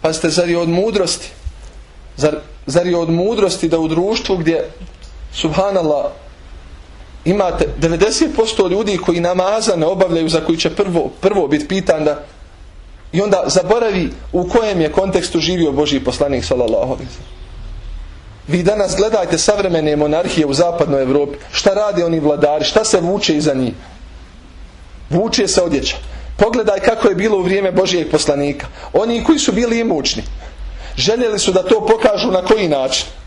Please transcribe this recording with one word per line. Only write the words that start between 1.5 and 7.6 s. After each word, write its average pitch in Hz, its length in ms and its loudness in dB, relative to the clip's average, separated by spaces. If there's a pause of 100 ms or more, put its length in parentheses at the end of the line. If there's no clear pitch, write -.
zar, 151 180 2 (300)
zar 175 220 0
je 175 100 2
od 165 120 0
mudrosti 180 600 0
da 165 100 2
u 160 80 0
društvu 190 500 0
gdje, 165 320 0 (640)
subhanallah, 165 720 0 (1200)
imate 175 420 2 (100)